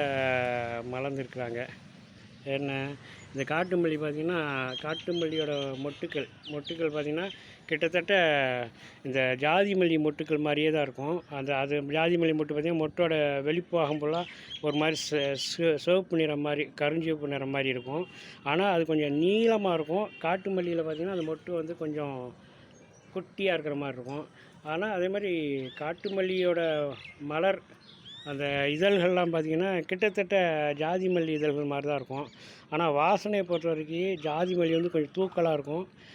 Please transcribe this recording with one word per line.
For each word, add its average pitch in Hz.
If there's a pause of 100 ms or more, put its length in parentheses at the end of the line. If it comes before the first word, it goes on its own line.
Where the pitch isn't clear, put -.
(840)
மலர்ந்துருக்குறாங்க. 127 (840)
என்ன, 139 (560)
இந்த 135
காட்டு 175
மல்லி 165
பார்த்தீங்கன்னா, 156 (400)
காட்டு 160
மல்லியோட 160 (260)
மொட்டுக்கள், 143 (200)
மொட்டுக்கள் 156
பார்த்தீங்கன்னா, 151 (380)
கிட்டத்தட்ட 170 (920)
இந்த 131
ஜாதி 185
மல்லி 170
மொட்டுக்கள் 151
மாதிரியே 151
தான் 156
இருக்கும். 143
அந்த, 139
அது 143
ஜாதி 165
மல்லி 165
மொட்டு 151
பார்த்தீங்கன்னா, 160
மொட்டோட 160 (280)
வெளிப்பாகம் 156
ஃபுல்லா 156 (420)
ஒரு 151
மாதிரி 151
செ-, 139
செ-, 165
சிவப்பு 175
நிறம் 151
மாதிரி, 147
கருஞ்சிவப்பு 151
நிறம் 135
மாதிரி 135
இருக்கும். 131 (400)
ஆனா, 175
அது 165
கொஞ்சம் 151
நீளமா 208
இருக்கும். 165 (100)
காட்டு 185
மல்லியில 175
பார்த்தீங்கன்னா, 160
அந்த 160
மொட்டு 160
வந்து 165
கொஞ்சம் 151 (920)
குட்டியா 190
இருக்கிற 151
மாதிரி 139
இருக்கும். 139 (400)
ஆனா, 165
அதே 185
மாதிரி 196 (440)
காட்டு 170
மல்லியோட 185 (600)
மலர், 160 (640)
அந்த 143 (240)
இதழ்கள்லாம் 180
பார்த்தீங்கன்னா, 165
கிட்டத்தட்ட 190 (400)
ஜாதி 180
மல்லி 170
இதழ்கள் 147
மாதிரி 143
தான் 147
இருக்கும். 135 (420)
ஆனா, 156
வாசனையை 190
பொறுத்த 170
வரைக்கும் 165
ஜாதி 160
மல்லி 165
வந்து 170
கொஞ்சம் 151
தூக்கலா 180
இருக்கும். 151 (300)